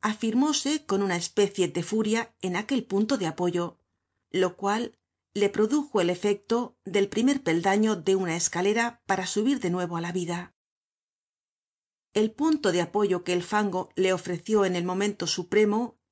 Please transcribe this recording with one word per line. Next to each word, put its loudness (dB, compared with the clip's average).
Afirmóse 0
con 0
una 0
especie 0
de -4
furia -2
en -2
aquel -2
punto 0
de -2
apoyo, -2
lo 0
cual -4
le 2
produjo 0
el 2
efecto -2
del 0
primer 0
peldaño 2
de 2
una 0
escalera -2
para -2
subir 0
de -2
nuevo -2
a -4
la -6
vida. -4
El 2
punto 0
de 2
apoyo 0
que -2
el 0
fango -2
le 2
ofreció 0
en 0
el -2
momento -2
supremo 0